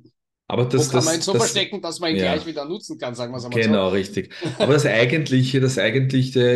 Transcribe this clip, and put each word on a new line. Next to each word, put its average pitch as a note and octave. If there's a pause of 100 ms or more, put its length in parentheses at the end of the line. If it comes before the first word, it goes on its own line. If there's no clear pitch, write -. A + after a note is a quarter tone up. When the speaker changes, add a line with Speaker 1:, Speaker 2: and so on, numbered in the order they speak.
(480)
Speaker 1:
Aber A#2
das, C3
Speaker 2:
wo -
kann B2
Speaker 1:
das, B2+
Speaker 2:
man D#3+
ihn E3
so F#3+
Speaker 1:
das, A#3
Speaker 2:
verstecken, G3+
dass E3
man E3+
ihn D#3
Speaker 1:
ja. F3+
Speaker 2:
gleich D#3
wieder D3+
nutzen D#3+
kann, B2
sagen A#2+
wir's B2
einmal A#2
so. A2+
Speaker 1:
Genau, G2
richtig. F#2+ (260)
Aber F#3
das C#3
eigentliche, C3
das B2+
eigentliche C3 (140)